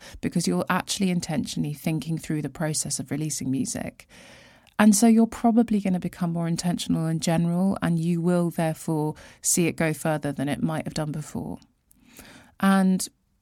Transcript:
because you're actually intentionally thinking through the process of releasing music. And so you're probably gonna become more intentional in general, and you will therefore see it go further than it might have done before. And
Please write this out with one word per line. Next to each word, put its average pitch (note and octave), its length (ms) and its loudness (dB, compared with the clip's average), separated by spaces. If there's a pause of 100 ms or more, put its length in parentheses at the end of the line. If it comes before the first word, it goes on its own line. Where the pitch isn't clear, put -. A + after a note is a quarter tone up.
(200)
because - 260 -2
you're C#3+ 240 0
actually F#3 400 0
intentionally E3 640 -4
thinking D#3+ 440 -4
through D3+ 240 -4
the D3 60 -6
process D3+ 520 -4
of - 100 -12
releasing D3 400 -4
music. - 560 -6 (720)
And G#3+ 140 8
so A#3 140 6
you're A3+ 180 6
probably A3+ 540 2
gonna F#3 180 0
become F3 340 -4
more E3+ 140 -2
intentional E3 600 -2
in D#3+ 100 0
general, E3+ 640 2
and E3+ 160 2
you E3+ 220 0
will F3 300 2
therefore D#3+ 680 -2 (260)
see - 240 2
it D3 100 -2
go D#3+ 160 2
further D3+ 380 -2
than C#3+ 180 -4
it C#3+ 140 -4
might D#3+ 240 -2
have D3+ 80 -8
done D3+ 160 -4
before. - 480 -8 (1040)
And F#3+ 460 4 (360)